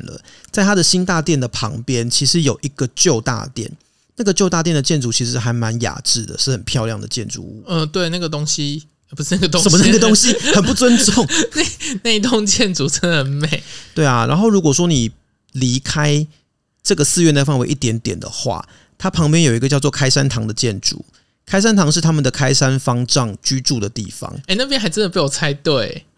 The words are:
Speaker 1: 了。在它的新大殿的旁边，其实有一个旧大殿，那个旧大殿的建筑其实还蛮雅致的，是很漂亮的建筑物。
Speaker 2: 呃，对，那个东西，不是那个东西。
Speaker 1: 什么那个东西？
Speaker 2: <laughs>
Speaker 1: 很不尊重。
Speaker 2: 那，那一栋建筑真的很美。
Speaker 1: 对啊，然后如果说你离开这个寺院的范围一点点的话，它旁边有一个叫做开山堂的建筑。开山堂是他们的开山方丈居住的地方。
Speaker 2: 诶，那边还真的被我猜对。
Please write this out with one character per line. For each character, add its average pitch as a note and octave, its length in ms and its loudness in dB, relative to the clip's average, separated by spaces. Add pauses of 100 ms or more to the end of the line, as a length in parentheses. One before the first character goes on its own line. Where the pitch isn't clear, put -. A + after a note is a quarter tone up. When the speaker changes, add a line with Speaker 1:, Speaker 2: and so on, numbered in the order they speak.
Speaker 1:
了。 - 160 -16 (300)
在 G3+ 140 0
它 G3+ 100 4
的 F3+ 80 4
新 F3+ 240 2
大 E3+ 160 0
殿 D3+ 160 0
的 B2+ 100 -2
旁 A2 360 -6
边， A#2+ 260 -2
其 C#3 160 0
实 E3+ 160 2
有 C3 200 0
一 C#3+ 60 -6
个 C3+ 260 -4
旧 C3+ 260 2
大 A2 260 -4
殿， A#2+ 240 -10 (460)
那 A#3+ 80 -6
个 G3 100 2
旧 F#3 160 2
大 E3+ 100 0
殿 E3 140 0
的 C#3+ 80 2
建 D3+ 180 0
筑 A#2+ 120 -2
其 B2 120 0
实 B2 140 -4
还 A#2 140 -2
蛮 A#2 280 -2
雅 F#2+ 220 -4
致 A2+ 240 -2
的， D#2 100 -10
是 - 140 -2
很 A#2+ 140 -4
漂 A2+ 220 -2
亮 A2 140 -6
的 G#2+ 60 -8
建 A2+ 220 -6
筑 - 140 -10
物。 G#2+ 240 -16
Speaker 2:
呃， E3 200 -2
对， E3 240 -4
那 F3 80 -6
个 E3+ 100 -4
东 D3+ 160 -6
西， D3 380 -4 (340)
不 D3+ 60 -8
是 F3+ 140 -2
那 - 40 -2
个 F3 80 2
东 E3+ 140 2
西。 - 80 4
Speaker 1:
什 E3 80 6
么 G3+ 80 6
那 A#3 60 6
个 A3+ 60 6
东 A3 160 6
西？ A#3+ 180 4 (100)
Speaker 2:
<laughs> C#4 100 0
Speaker 1:
很 F#3+ 120 4
不 B3+ 100 0
尊 A#3+ 240 4
重。 - 280 2 (280)
Speaker 2:
那， D4+ 80 -2 (400)
那 A#3 80 -2
一 G#3+ 100 2
栋 A3+ 240 0
建 G3 300 0
筑 C#3 140 -2
真 - 200 -2
的 E3 100 2
很 C3+ 100 0
美。 D3 340 -2 (320)
Speaker 1:
对 D#3+ 100 2
啊， A#2+ 220 2
然 C3+ 100 0
后 A3 140 4
如 G3+ 100 4
果 D3+ 140 2
说 E3+ 120 2
你 B2 240 2 (420)
离 C3 260 0
开 D3+ 480 0 (560)
这 - 140 0
个 C#3+ 80 2
寺 - 180 2
院 D#3+ 100 6
的 C#3 120 2
范 C#3+ 160 0
围 B2 80 -2
一 C3+ 80 -2
点 A2+ 240 -2
点 F#2 180 -4
的 - 100 -12
话， - 400 -6 (300)
它 - 100 -4
旁 D#3 220 2
边 E3 140 4
有 B2 100 4
一 A2+ 60 0
个 C3+ 80 0
叫 C#3 100 2
做 C#3+ 100 0
开 C3 220 0
山 C#3 180 2
堂 A2 200 -4
的 G#2+ 40 -6
建 G#2 280 -4
筑。 - 240 -6 (420)
开 F#3+ 140 2
山 A3 160 4
堂 D#3 160 4
是 E3 80 0
他 D#3+ 100 4
们 D3+ 140 2
的 C3 40 2
开 C3+ 240 0
山 C3+ 280 2
方 B2 260 -2
丈 A2+ 340 -2
居 C3 200 -2
住 B2+ 180 -2
的 G2+ 100 -2
地 G#2 220 -8
方。 - 240 -12 (140)
Speaker 2:
诶， F#3+ 80 0
那 B3+ 100 -2
边 C4+ 140 -2
还 G3+ 80 -2
真 G#3 120 -2
的 G3+ 80 0
被 F3+ 120 -2
我 C#3+ 80 0
猜 C#3+ 260 -4
对。 C#3 500 -4 (140)